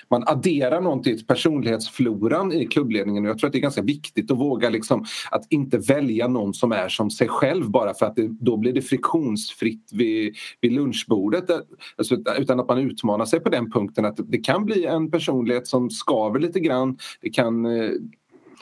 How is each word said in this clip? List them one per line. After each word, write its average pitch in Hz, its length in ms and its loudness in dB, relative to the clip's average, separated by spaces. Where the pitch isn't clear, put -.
man 120 160 4
adderar 147 540 2
någonting 135 360 0
till - 100 -12
personlighetsfloran 123 1300 0
i 151 140 0
klubbledningen. 104 580 0
Och 104 60 0
jag 110 80 -4
tror 143 100 2
att 139 40 -2
det 131 60 0
är - 40 2
ganska 131 200 -2
viktigt 110 480 -2
att 127 80 4
våga 123 320 2
liksom 110 340 0
att - 200 -4
inte 143 280 2
välja 123 500 2
någon 107 260 -2
som 117 180 0
är 95 160 0
som 104 220 -2
sig 117 180 0
själv 139 420 0
bara 101 240 2
för 113 120 0
att 107 100 -4
det, 113 120 2
då 117 280 0
blir 120 160 2
det 131 100 0
friktionsfritt 117 1080 -2
vid, 110 420 0
vid 120 120 4
lunchbordet. 123 720 0
Alltså, 117 200 0
utan 131 220 0
att 123 80 -2
man 123 100 2
utmanar 113 460 0
sig 160 160 0
på 160 80 -2
den 120 220 0
punkten, 107 340 0
att 104 140 -2
det 120 100 0
kan 175 260 0
bli 202 200 0
en 160 260 0
personlighet 127 560 0
som 123 240 0
skaver 113 500 0
lite 175 200 0
grann. 131 380 0
Det 110 100 -6
kan, 117 360 0
eh, 113 240 0